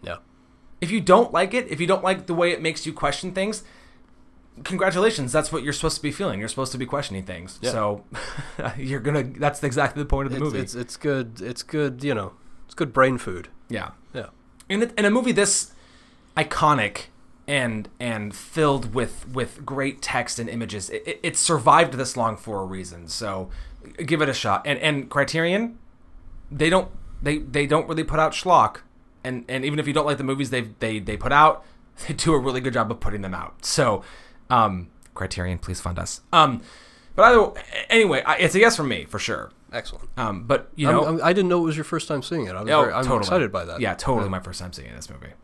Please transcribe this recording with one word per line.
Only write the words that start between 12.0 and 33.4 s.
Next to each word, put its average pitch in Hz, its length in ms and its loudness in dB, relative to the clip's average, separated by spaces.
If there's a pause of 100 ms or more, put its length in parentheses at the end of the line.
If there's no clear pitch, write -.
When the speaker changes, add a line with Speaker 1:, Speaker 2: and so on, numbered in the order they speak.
Speaker 1:
you 143 120 0
know, 95 180 -6 (320)
it's - 80 -20
good 139 200 -4
brain 131 240 6
food. 90 320 -8 (200)
Speaker 2:
Yeah. 101 220 -6 (220)
Speaker 1:
Yeah. 117 140 -10 (420)
Speaker 2:
In 202 140 2
a, - 20 4 (120)
in 208 80 4
a 202 40 6
movie 233 240 4
this - 380 2 (680)
iconic 147 680 2 (400)
and, 120 420 0 (100)
and 107 340 -4
filled 139 600 0
with, 120 360 -4
with 131 360 -6
great 135 360 -4
text - 380 -4
and 117 100 -4
images, 104 400 -6
it, - 160 -6
it, - 180 -8
it 165 140 -2
survived 151 580 6
this 127 200 -4
long 113 220 0
for 104 240 -6
a 95 40 -4
reason. 87 420 -10
So 95 420 -6 (560)
give 156 160 2
it 143 80 2
a 131 40 -2
shot. 101 320 0
And, 143 140 0
and 147 300 0
Criterion, 170 680 0 (720)
they 151 180 2
don't, 185 200 4 (320)
they, 151 180 0
they 143 280 -2
don't 151 220 2
really 160 140 -2
put 151 160 0
out 156 140 4
schlock. 156 440 4 (480)
And, 127 240 -6
and 131 160 -2
even 147 140 0
if 139 80 -2
you 143 60 -2
don't 151 120 2
like 147 120 0
the 139 60 -6
movies 135 260 -2
they, 127 120 0 (180)
they, 110 200 -2
they 101 180 -6
put 127 160 -2
out, 151 320 6 (180)
<laughs> - 240 -14
they 156 60 -4
do 160 200 2
a 143 60 6
really 127 220 -2
good 127 120 -2
job 117 180 2
of - 80 -6
putting 104 220 -2
them 95 120 -6
out. 85 320 -10